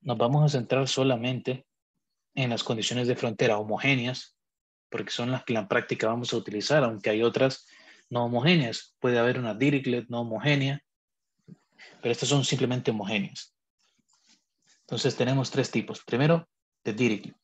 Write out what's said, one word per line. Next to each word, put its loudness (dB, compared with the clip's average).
Nos -4
vamos 4
a 4
centrar 0
solamente 0
en -2
las -2
condiciones -2
de 2
frontera 2
homogéneas, -2
porque -6
son -2
las -2
que -2
en 0
la -6
práctica 0
vamos -2
a 0
utilizar, 0
aunque -2
hay 2
otras 2
no -2
homogéneas. 0
Puede 2
haber 2
una -4
Dirichlet 0
no -4
homogénea, -2
pero -2
estas -2
son 4
simplemente -2
homogéneas. -4
Entonces -2
tenemos 0
tres 0
tipos. -4
Primero, 2
de -4
Dirichlet. 0